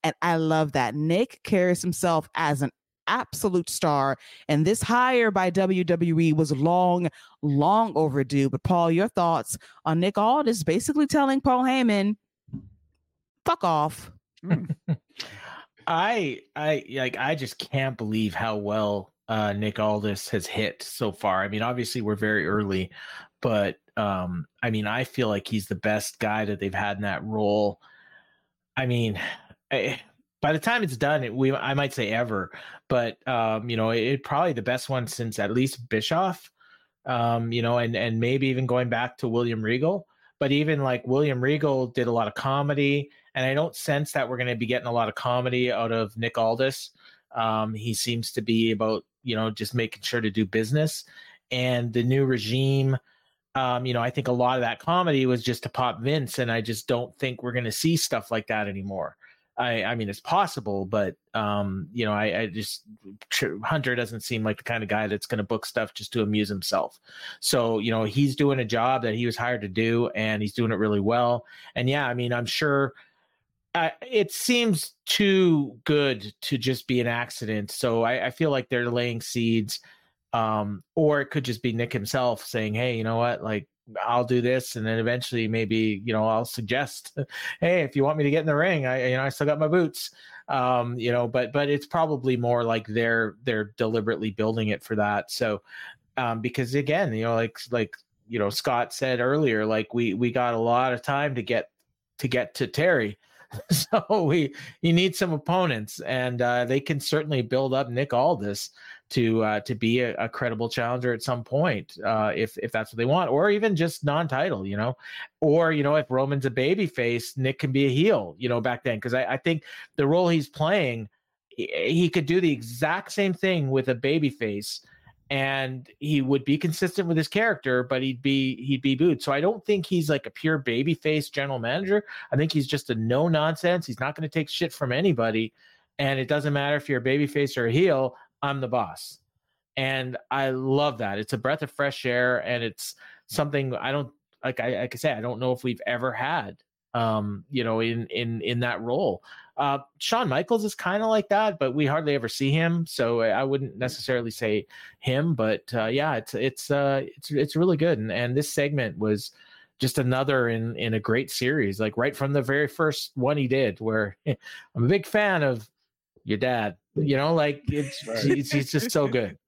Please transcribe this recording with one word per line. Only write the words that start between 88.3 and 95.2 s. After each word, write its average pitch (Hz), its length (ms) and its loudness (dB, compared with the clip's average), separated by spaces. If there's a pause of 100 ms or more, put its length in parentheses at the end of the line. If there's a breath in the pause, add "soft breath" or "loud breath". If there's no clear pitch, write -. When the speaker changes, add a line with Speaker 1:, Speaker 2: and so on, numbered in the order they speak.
Speaker 3:
get 160 100 4
in 156 40 -4
the 151 100 2
ring, 160 300 2
I, 127 240 0
you 127 80 2
know, 131 60 0
I 135 60 0
still 143 180 -2
got 151 120 2
my 156 80 2
boots." 165 440 0 (360 loud breath)
Um, 123 520 0
you 120 140 0
know, 120 160 2
but, 123 240 0
but 143 160 2
it's 143 160 0
probably 143 500 0
more 120 300 2
like 113 200 0
they're, 113 580 0
they're 107 340 -2
deliberately 110 540 0
building 110 360 0
it 101 160 -2
for 110 140 -4
that. 104 340 0